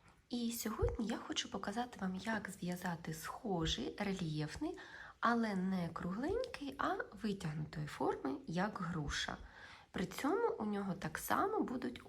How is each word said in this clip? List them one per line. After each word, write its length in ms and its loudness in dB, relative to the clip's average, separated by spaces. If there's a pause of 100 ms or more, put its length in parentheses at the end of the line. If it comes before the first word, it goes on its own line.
(300)
І 220 0
сьогодні 560 2
я 100 0
хочу 340 -2
показати 500 -2
вам, 140 2
як 340 0
зв'язати 640 -2
схожий, 880 0
рельєфний, 760 0 (420)
але 360 4
не 340 2
кругленький, 880 -2
а 200 2 (260)
витягнутої 640 -2
форми, 500 0 (100)
як 340 0
груша. 560 -2 (540)
При 140 0
цьому 540 2
у 60 0
нього 280 0
так 240 -4
само 460 4
будуть 460 -2